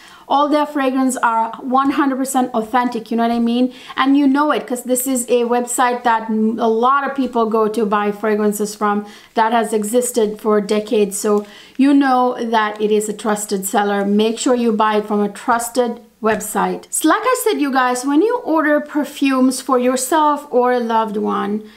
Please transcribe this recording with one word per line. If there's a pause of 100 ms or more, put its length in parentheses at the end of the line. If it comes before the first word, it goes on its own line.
(260)
all
their
fragrances
are
one
hundred
percent
authentic,
you
know
what
I
mean? (240)
And
you
know
it,
'cause
this
is
a
website
that
m-,
a
lot
of
people
go
to
buy
fragrances
from, (300)
that
has
existed
for
decades.
So (300)
you
know
that
it
is
a
trusted
seller.
Make
sure
you
buy
it
from
a
trusted (220)
website.
So
like
I
said,
you
guys,
when
you
order
perfumes
for
yourself
or
a
loved
one, (140)